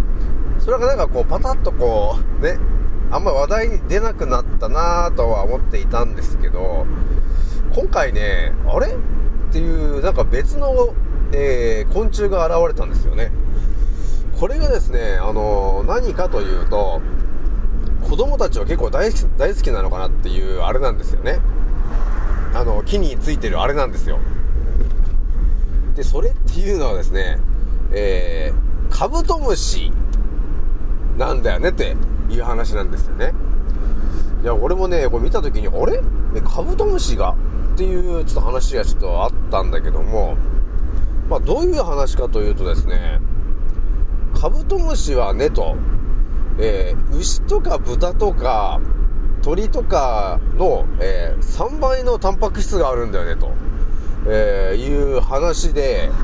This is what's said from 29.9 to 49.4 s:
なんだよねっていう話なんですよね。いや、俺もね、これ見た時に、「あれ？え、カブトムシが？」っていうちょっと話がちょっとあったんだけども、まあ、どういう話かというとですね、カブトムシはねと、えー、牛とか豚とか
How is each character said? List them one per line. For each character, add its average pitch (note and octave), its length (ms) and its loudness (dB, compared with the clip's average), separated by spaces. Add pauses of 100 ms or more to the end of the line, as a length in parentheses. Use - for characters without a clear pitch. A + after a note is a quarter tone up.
な B2+ 160 0
ん A2+ 80 2
だ - 100 2
よ - 80 0
ね F3 80 0
っ F#3 40 0
て - 240 -2 (340)
い - 80 2
う A2+ 60 0
話 A2+ 300 0
な G#2 80 -2
ん - 80 -2
で A2+ 60 0
す - 120 0
よ - 80 -2
ね。 B2+ 180 0 (1080)
い - 40 -2
や、 A#2+ 80 0
俺 C#3 200 0
も - 140 0
ね、 D#3+ 220 0
こ A#2+ 80 0
れ A2+ 60 0
見 - 60 2
た A3+ 120 0
時 - 180 0
に、 - 80 -2
「あ C3 160 0
れ？ A#3 160 0 (340)
え、 - 60 0
カ - 220 0
ブ F4 140 -2
ト G#4 100 0
ム G4 120 0
シ - 180 -2
が？」 F#2 180 0 (400)
っ - 20 2
て F3+ 80 0
い F#3 140 0
う F3 260 0
ち - 60 0
ょ - 20 0
っ - 20 0
と - 60 2
話 B2+ 340 0
が G#2+ 120 -2
ち - 80 2
ょ - 40 2
っ - 20 2
と F#2 240 0
あ - 20 0
っ A#2 40 -2 (200)
た G2 120 0
ん F2+ 80 -2
だ G2 120 0
け - 80 -2
ど - 100 0
も、 G#2+ 340 0 (920)
ま D#3 80 0
あ、 D3 40 -2
ど A#3 200 0
う E4+ 40 2
い F4 140 2
う B3+ 40 0
話 C#3+ 340 0
か B2+ 120 0
と B2 120 0
い B2 120 0
う - 20 0
と - 100 -2
で - 120 0
す - 100 2
ね、 - 340 2 (1200)
カ D3+ 80 2
ブ - 160 2
ト G4 140 0
ム D#4+ 180 0
シ - 180 2
は G#2+ 200 0
ね D3 160 0
と、 - 260 0 (840)
え G2 380 0
ー、 - 220 2
牛 - 240 0
と G#4 180 0
か - 160 0
豚 F3 380 0
と G3+ 180 0
か A2+ 480 0 (640)